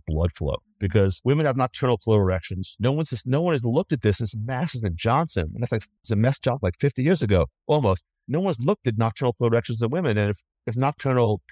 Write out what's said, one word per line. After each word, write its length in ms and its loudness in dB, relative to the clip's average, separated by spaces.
blood 240 0
flow, 240 -4
because 460 0
women 200 2
have 120 0
nocturnal 400 0
clitoral 220 2
erections. 600 -2
No 140 0
one's 160 -4
just, 180 -6
no 140 0
one 120 0
has 120 -2
looked 260 0
at 100 -2
this 160 2
since 180 -4
Masters 500 -4
and 120 -4
Johnson, 560 0
and 80 -8
that's 120 -2
like, 100 -4
it's 100 -8
a 40 2
mess 240 2
Johnson, 280 -2
like, 120 -4
fifty 240 0
years 180 2
ago, 260 4
almost. 380 2
No 140 -2
one's 220 -2
looked 260 0
at 100 0
nocturnal 360 0
clitoral 180 0
erections 300 0
in 80 0
women, 280 0
and 120 2
if, 80 -2
if 120 -4
nocturnal 640 0